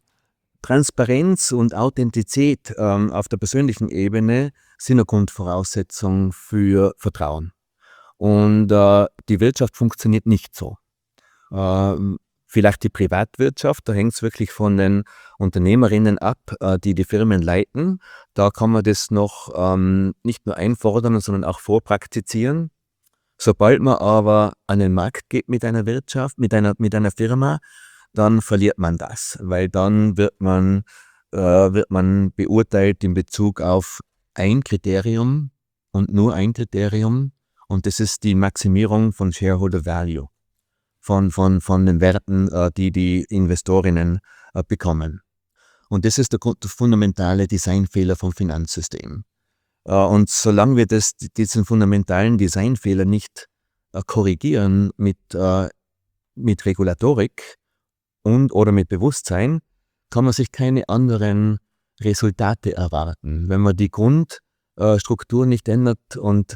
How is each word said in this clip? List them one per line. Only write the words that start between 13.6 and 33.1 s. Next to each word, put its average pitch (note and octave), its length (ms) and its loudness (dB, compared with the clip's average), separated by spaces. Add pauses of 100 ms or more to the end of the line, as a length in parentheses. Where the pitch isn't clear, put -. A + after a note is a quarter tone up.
da A2+ 60 -2
hängt's G#2 280 -2
wirklich A2+ 300 -4
von G#2 240 0
den G2 280 2 (340)
Unternehmerinnen G#2 800 2
ab, A2 200 -4 (220)
äh, F#2+ 180 -2
die F#2+ 180 -2
die F2+ 100 -2
Firmen G#2+ 360 0
leiten. G#2 600 -2 (320)
Da G2+ 160 2
kann A2+ 220 0
man A2 120 2
das G#2 260 0
noch, G#2 460 -4
ähm, F#2+ 680 0
nicht - 220 -6
nur G#2 120 -6
einfordern, A2+ 640 0
sondern G2 240 -4
auch E2+ 160 -6
vorpraktizieren. A2+ 1120 -4 (640)
Sobald A2 440 4
man C3 180 2
aber G#2+ 520 4 (160)
an G2+ 120 2
den F#2+ 140 2
Markt F#2 360 -4
geht - 180 -4
mit A#2+ 160 -4
einer A2+ 220 -2
Wirtschaft, C3 540 -6
mit A#2 140 0
einer, G#2 240 2
mit G#2+ 160 -2
einer G#2+ 180 0
Firma, C3 480 0 (540)
dann G#2+ 280 4
verliert G2+ 360 0
man E2+ 200 -2
das, - 440 -12
weil F#2 280 -2
dann G2+ 480 2
wird G2+ 240 -2
man, F#2+ 420 2 (480)
äh, F2 60 -6
wird F#2+ 520 2
man F#2+ 440 2
beurteilt G2+ 720 0
in F#2 100 -2